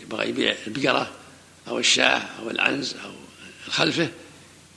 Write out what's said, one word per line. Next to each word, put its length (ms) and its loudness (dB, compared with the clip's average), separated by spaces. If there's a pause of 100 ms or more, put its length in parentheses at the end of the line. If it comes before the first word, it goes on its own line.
يبغى 280 -2
يبيع 260 2 (120)
البقرة 440 0 (560)
أو 120 -4
الشاة 420 6 (180)
أو 100 -8
العنز 460 0 (100)
أو 60 -14 (560)
الخلفة، 420 2 (680)